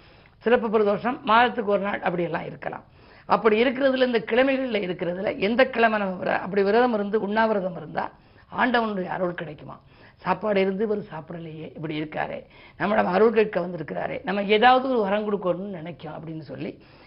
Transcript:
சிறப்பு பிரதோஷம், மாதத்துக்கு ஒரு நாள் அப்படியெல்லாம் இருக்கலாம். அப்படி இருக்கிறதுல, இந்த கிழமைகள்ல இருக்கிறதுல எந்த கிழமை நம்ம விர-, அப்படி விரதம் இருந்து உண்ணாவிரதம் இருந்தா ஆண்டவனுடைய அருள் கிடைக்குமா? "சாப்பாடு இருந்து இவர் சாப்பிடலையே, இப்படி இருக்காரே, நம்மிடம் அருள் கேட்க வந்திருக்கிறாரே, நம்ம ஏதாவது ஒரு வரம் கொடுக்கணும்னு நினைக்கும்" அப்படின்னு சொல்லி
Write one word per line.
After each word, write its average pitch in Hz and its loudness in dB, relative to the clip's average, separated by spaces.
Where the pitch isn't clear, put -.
சிறப்பு 233 2
பிரதோஷம், 208 2
மாதத்துக்கு 220 2
ஒரு 196 0
நாள் - -4
அப்படியெல்லாம் 170 -2
இருக்கலாம். - -10
அப்படி 214 4
இருக்கிறதுல, 262 2
இந்த 240 2
கிழமைகள்ல 254 2
இருக்கிறதுல 180 -4
எந்த 226 4
கிழமை 226 2
நம்ம 190 -2
விர-, - 0
அப்படி 196 0
விரதம் 226 4
இருந்து 208 0
உண்ணாவிரதம் 202 0
இருந்தா 165 -8
ஆண்டவனுடைய 220 0
அருள் 175 -4
கிடைக்குமா? 151 -12
"சாப்பாடு 196 -2
இருந்து 190 0
இவர் 208 -2
சாப்பிடலையே, 160 -12
இப்படி 151 -6
இருக்காரே, 147 -6
நம்மிடம் 202 0
அருள் 220 6
கேட்க 214 2
வந்திருக்கிறாரே, 175 -6
நம்ம 202 -2
ஏதாவது 254 6
ஒரு 247 2
வரம் 208 0
கொடுக்கணும்னு 185 -4
நினைக்கும்" 156 -12
அப்படின்னு 160 -12
சொல்லி 139 -10